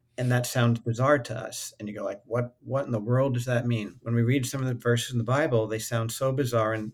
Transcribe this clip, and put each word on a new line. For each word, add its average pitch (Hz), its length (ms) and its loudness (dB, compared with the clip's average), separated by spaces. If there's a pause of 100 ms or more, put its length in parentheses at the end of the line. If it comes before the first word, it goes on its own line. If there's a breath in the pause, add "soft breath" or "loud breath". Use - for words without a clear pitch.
(180)
And 123 140 0
that 123 140 2
sounds 117 340 2
bizarre 131 400 2
to - 180 -8
us. - 420 -10
And 104 80 -8
you 101 80 -8
go, 101 80 -8
like, 98 220 -6
"What, 120 360 -2
what 135 240 -4
in 135 60 -8
the 113 80 0
world 123 360 2
does 120 100 -2
that 120 200 0
mean?" 107 360 -2
When 117 140 -2
we 117 80 4
read 127 220 2
some 135 160 -4
of 131 60 0
the 127 60 -2
verses 120 380 0
in 123 60 -2
the 113 60 2
Bible, 123 440 2
they 110 120 -4
sound 113 320 -2
so 135 200 -2
bizarre 117 420 2
and 110 200 -4